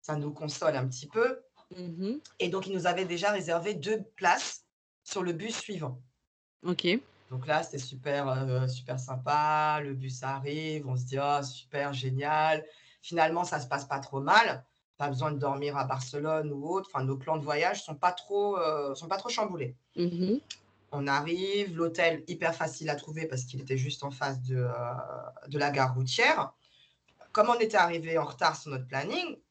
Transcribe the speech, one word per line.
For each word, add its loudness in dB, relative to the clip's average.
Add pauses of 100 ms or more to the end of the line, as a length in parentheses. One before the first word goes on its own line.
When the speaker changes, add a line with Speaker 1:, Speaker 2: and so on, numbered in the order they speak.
Speaker 1:
Ça -4
nous -2
console -2
un 0
petit -8
peu. 0 (340)
Speaker 2:
Mhm. -6 (180)
Speaker 1:
Et 0
donc, -4
il -4
nous -2
avait 2
déjà 0
réservé 0
deux -2 (120)
places 2 (400)
sur -2
le 0
bus -4
suivant. -6 (640)
Speaker 2:
Ok. 0 (440)
Speaker 1:
Donc -8
là, 2
c'était -8
super, -4
euh, 0
super -6
sympa. 2
Le -4
bus -8
arrive, -4
on 0
se -2
dit, « -4
Oh, 2
super, -4
génial. » 2 (380)
Finalement, 2
ça -2
se -6
passe -2
pas -2
trop -6
mal. 6 (340)
Pas 0
besoin 0
de -4
dormir 0
à 0
Barcelone -2
ou -6
autre. -2
Enfin, 0
nos 0
plans -2
de -4
voyage 2
sont -10
pas 4
trop, 0
euh, 0
sont -12
pas 0
trop -6
chamboulés. -2 (200)
Speaker 2:
Mhm. 2 (540)
Speaker 1:
On -2
arrive, 0
l'hôtel 2
hyper -2
facile -4
à 0
trouver -8
parce -4
qu'il -8
était -2
juste -2
en -4
face -4
de, -2
euh, 2 (800)
de -2
la 4
gare 4
routière. 2 (800)
Comme 6
on 4
était 4
arrivé 4
en 2
retard 2
sur -10
notre -6
planning -4 (140)